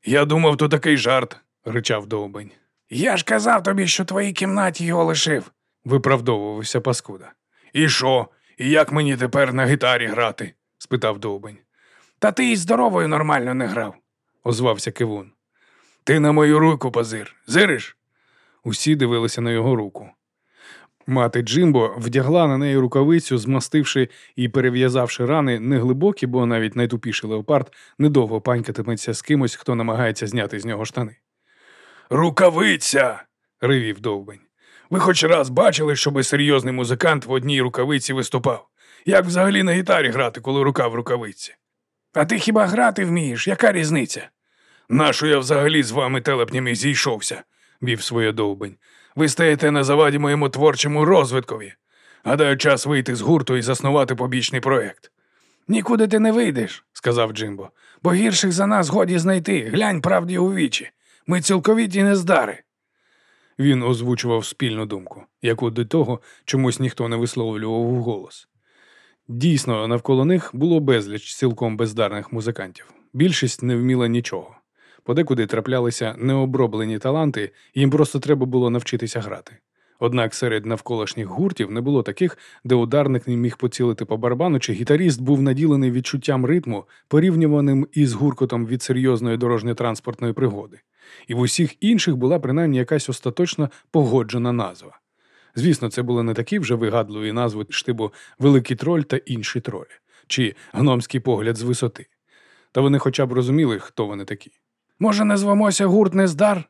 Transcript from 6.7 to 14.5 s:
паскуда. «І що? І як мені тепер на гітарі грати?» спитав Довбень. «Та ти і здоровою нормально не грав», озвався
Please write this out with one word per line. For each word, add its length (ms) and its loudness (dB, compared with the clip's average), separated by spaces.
паскуда. 520 -8
«І 160 2
що? 400 2
І 120 -2
як 220 4
мені 240 2
тепер 380 0
на 120 2
гітарі 400 2
грати?» 480 -4
спитав 400 -4
Довбень. 400 -10
«Та 140 2
ти 180 0
і 60 2
здоровою 520 2
нормально 460 0
не 120 -2
грав», 280 -6
озвався 460 -2